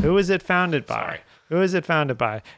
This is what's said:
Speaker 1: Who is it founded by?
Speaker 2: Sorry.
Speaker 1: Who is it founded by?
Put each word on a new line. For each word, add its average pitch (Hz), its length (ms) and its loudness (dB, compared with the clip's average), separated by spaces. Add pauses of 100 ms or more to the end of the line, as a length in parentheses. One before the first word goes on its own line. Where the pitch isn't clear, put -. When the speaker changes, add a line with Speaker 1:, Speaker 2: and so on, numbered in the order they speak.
Speaker 1:
Who 165 160 4
is 190 140 2
it 185 120 0
founded 180 440 0
by? - 80 -6
Speaker 2:
Sorry. 82 260 -6 (280)
Speaker 1:
Who 170 140 0
is 190 100 0
it 180 140 -2
founded 147 320 0
by? 110 240 -4 (160)